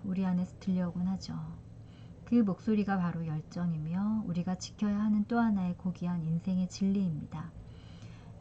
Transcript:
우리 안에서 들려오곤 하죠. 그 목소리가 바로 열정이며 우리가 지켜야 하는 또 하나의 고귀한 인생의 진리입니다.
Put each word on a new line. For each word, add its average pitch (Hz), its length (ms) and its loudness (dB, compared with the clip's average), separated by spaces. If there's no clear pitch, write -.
우리 190 200 0
안에서 180 360 0
들려오곤 180 480 2
하죠. 180 260 -2
그 233 120 4
목소리가 202 600 4
바로 165 280 0
열정이며 170 1000 0
우리가 175 300 0
지켜야 208 440 0
하는 208 260 4
또 233 140 2
하나의 190 360 4
고귀한 175 460 -2
인생의 180 460 2
진리입니다. 170 840 0